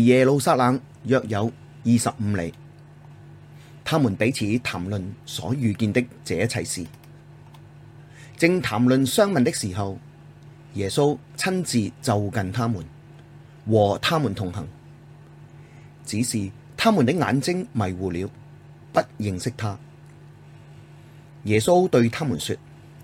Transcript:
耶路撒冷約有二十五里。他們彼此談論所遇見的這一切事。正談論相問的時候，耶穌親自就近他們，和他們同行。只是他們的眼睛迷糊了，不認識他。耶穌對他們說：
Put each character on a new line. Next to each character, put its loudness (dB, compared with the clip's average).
耶 6
路 4
撒 2
冷 2
約 2
有 -2
二 4
十 -2
五 -2
里。 -4
他 0
們 2
彼 0
此 -4
談 -8
論 -4
所 -6
遇 0
見 -2
的 2
這 -4
一 0
切 -4
事。 -8
正 2
談 0
論 4
相 2
問 4
的 0
時 -6
候， -6
耶 -4
穌 0
親 -2
自 -2
就 0
近 -4
他 -2
們， -6
和 4
他 0
們 -2
同 -6
行。 -10
只 -2
是 -4
他 2
們 4
的 4
眼 0
睛 -4
迷 -2
糊 -4
了， -4
不 2
認 -2
識 -4
他。 -6
耶 2
穌 4
對 4
他 -6
們 -2
說： -6